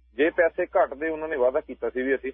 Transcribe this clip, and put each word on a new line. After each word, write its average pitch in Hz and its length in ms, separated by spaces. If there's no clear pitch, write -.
ਜੇ 151 140
ਪੈਸੇ 170 360
ਘਟਦੇ, 160 420
ਉਹਨਾਂ 156 200
ਨੇ 160 80
ਵਾਅਦਾ 131 240
ਕੀਤਾ 120 300
ਸੀ 127 120
ਵੀ, 135 120
"ਅਸੀਂ 127 200